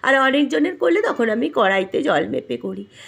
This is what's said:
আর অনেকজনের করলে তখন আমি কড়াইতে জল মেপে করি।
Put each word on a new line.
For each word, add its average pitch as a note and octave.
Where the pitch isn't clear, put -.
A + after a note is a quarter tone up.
আর C4+
অনেকজনের D4
করলে E4+
তখন A#3
আমি A#3
কড়াইতে G3
জল F#3
মেপে B2+
করি। -